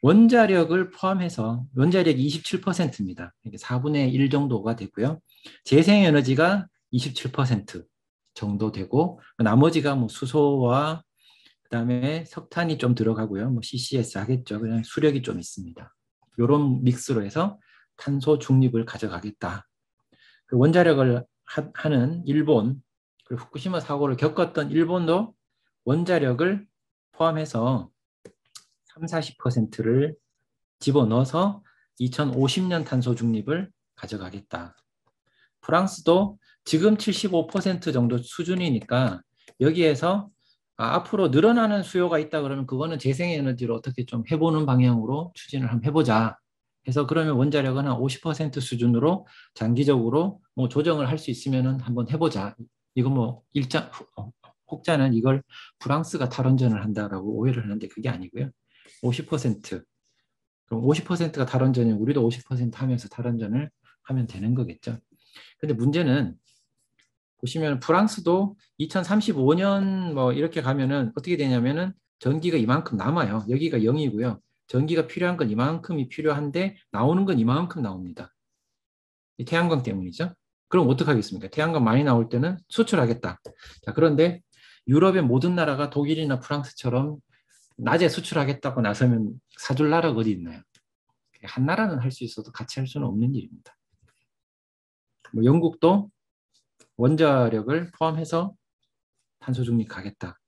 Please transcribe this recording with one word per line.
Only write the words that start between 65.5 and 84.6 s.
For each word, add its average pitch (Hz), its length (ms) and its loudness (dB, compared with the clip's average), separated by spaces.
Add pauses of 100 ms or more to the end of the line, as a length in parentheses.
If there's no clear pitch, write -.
근데 151 140 -2
문제는 135 640 0 (1000)
보시면 143 420 -4
프랑스도 190 760 2 (220)
이천삼십오 160 800 0
년 190 580 0
뭐 127 180 0
이렇게 151 300 -2
가면은 135 540 0
어떻게 175 200 -4
되냐면은 143 580 0 (260)
전기가 156 380 0
이만큼 123 400 0
남아요. 110 520 -2
여기가 139 340 0
영이고요. 120 560 0 (280)
전기가 156 400 0
필요한 180 280 -2
건 147 140 -2
이만큼이 143 580 -2
필요한데 151 720 -4 (140)
나오는 156 340 2
건 175 140 0
이만큼 139 420 0
나옵니다. 90 520 -10 (1040)
이 131 60 -10
태양광 165 400 0
때문이죠. 95 500 -6 (360)
그럼 170 200 4
어떡하겠습니까? 131 600 0
태양광 156 340 0
많이 120 220 4
나올 117 240 2
때는 165 280 -2 (120)
수출하겠다. 147 720 0 (400)
자, - 120 -8
그런데 160 480 2 (460)